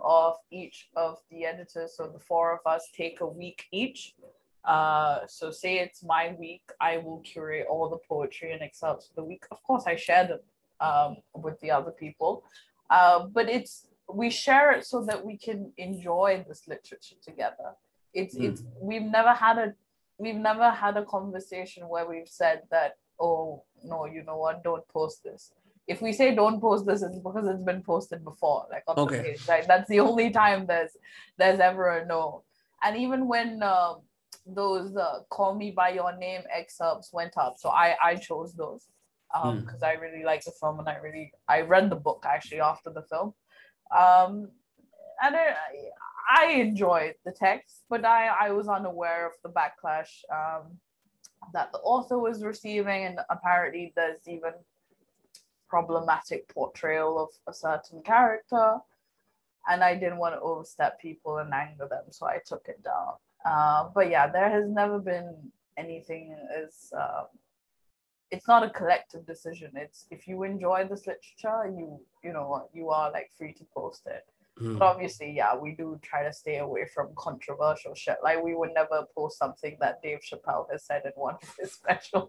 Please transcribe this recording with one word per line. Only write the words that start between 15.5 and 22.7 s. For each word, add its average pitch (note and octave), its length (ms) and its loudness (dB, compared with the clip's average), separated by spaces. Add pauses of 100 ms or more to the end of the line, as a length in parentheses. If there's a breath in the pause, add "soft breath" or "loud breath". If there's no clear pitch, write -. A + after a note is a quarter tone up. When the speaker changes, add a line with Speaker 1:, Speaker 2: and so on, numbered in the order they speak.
Speaker 1:
enjoy F#3 680 0
this D3+ 200 -18
literature - 560 -16
together. - 520 -8 (380)
It's, F#3 220 -6
Speaker 2:
Mm. - 140 -6
Speaker 1:
it's, - 140 -8 (180)
we've G#3+ 220 -6
never A3 300 6
had A3+ 260 4
a, G#3 140 -2 (440)
we've A3 180 -6
never A3 360 4
had G3+ 260 0
a G#3 80 -2
conversation F#3 840 -8
where E3+ 220 -4
we've E3 180 -10
said D#3+ 440 0